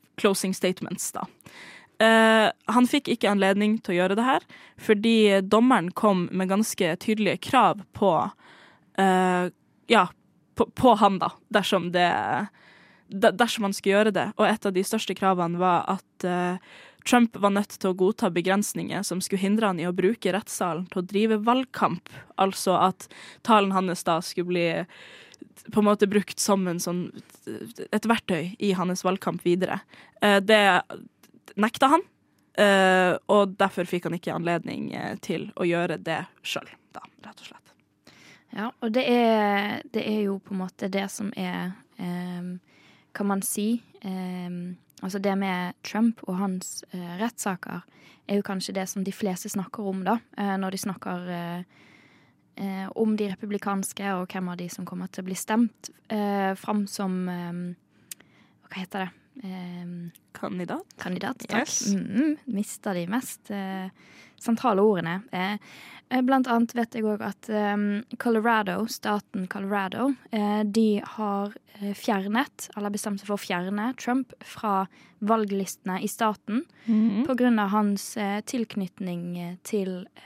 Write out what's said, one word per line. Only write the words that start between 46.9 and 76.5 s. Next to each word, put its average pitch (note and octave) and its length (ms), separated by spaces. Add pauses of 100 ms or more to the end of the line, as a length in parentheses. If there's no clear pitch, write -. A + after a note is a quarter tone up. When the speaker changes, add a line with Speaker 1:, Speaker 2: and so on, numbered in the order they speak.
Speaker 2:
eh, F3 300
rettssaker F#3+ 600 (440)
er G3+ 100
jo G3+ 40
kanskje F#3+ 320
det F#3 160
som F#3+ 140
de F#3+ 80
fleste F#3+ 380
snakker G3+ 360
om F#3+ 180
da, G#3 140 (200)
eh, G3+ 200
når F#3+ 140
de F#3+ 60
snakker, F3+ 520
eh, F3 340 (920)
eh, F#3+ 380
om A3 200
de G#3 140
republikanske G3 800 (120)
og F#3 60
hvem F#3 220
av F3 80
de F3 120
som F3+ 160
kommer F3+ 260
til F#3+ 120
å F#3 40
bli F#3 80
stemt, - 560 (180)
eh, G3+ 460
fram G#3 320
som, F#3 420
ehm, F3 460 (920)
hva - 100
heter F#3+ 260
det? F3+ 40 (340)
Ehm, F3 680 (200)
Speaker 1:
Kandidat? G3 520 (140)
Speaker 2:
Kandidat, F3+ 420
takk. - 280
Speaker 1:
Yes. - 280
Speaker 2:
Mm, D4 420 (100)
mister G#3 460
de F3 140
mest, - 420
eh, F#3+ 400 (500)
sentrale A3+ 420
ordene. F#3 500
Eh, F#3+ 260 (540)
eh, C4 100
blant C4 260
annet A#3 280
vet A#3 160
jeg A3+ 120
også G#3+ 180
at, G#3 280
ehm, G#3 540 (160)
Colorado, A3 640
staten G#3 640
Colorado, G3+ 640 (180)
eh, G#3 320
de G#3 400
har, G3+ 480 (300)
eh, G3+ 120
fjernet, G#3 840
eller G3+ 140
bestemt G3+ 280
seg - 60
for G#3 120
å - 40
fjerne G3 540
Trump B3+ 380 (100)
fra G3 440 (340)
valglistene G3+ 840
i G#3+ 40
staten G#3+ 540 (260)